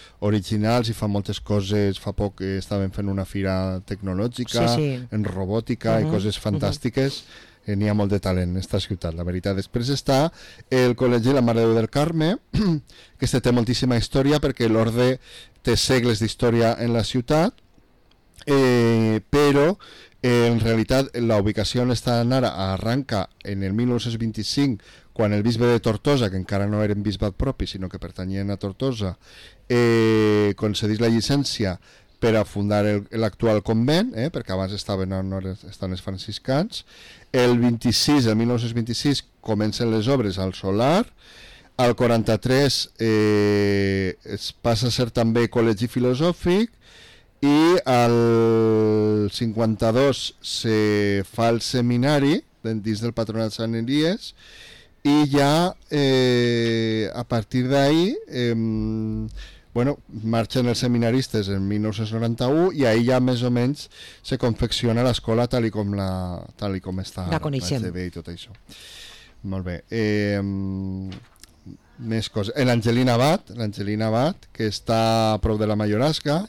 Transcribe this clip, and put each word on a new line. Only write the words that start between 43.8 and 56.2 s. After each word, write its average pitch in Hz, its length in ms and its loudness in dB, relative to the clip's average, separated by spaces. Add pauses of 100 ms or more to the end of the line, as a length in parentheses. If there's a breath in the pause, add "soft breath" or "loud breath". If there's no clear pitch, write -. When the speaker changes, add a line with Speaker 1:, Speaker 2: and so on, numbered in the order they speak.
Speaker 1:
es - 300 -10
passa 117 340 -2
a 117 40 -2
ser 120 200 -2
també 117 380 0
col·legi 113 400 0
filosòfic 170 840 0 (680 loud breath)
i 156 340 6 (100)
al 113 1400 4
cinquanta-dos 113 1120 0
se 104 840 0
fa 117 240 0
el 117 120 2
seminari 135 800 2 (240)
den-, 113 180 -4
dins 104 220 -4
del 117 100 -4
Patronat 110 400 -4
Sant 113 220 -4
Elies 147 560 -2 (720 loud breath)
i 143 140 4 (120)
ja, 143 460 2 (160)
eh, 120 1200 2